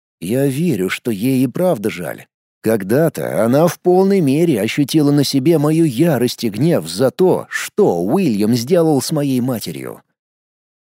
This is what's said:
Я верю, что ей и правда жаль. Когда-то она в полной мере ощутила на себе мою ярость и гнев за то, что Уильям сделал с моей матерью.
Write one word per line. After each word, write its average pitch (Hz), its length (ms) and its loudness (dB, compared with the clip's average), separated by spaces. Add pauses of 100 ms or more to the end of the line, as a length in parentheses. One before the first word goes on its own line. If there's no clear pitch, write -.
(220)
Я 123 260 -2
верю, 127 420 -2
что - 220 -6
ей 127 320 0
и 139 40 2
правда 131 420 -2
жаль. 76 360 -10 (360)
Когда-то 104 840 0
она 143 220 4
в - 120 -4
полной 190 420 2
мере 147 380 2
ощутила 143 520 0
на 143 120 2
себе 147 360 2
мою 156 260 2
ярость 123 580 0
и 117 60 -2
гнев 110 380 0
за 104 240 0
то, 151 360 0
что 107 540 -2
Уильям 113 540 0
сделал 151 480 0
с - 80 -8
моей 143 280 -2
матерью. 104 640 -8 (800)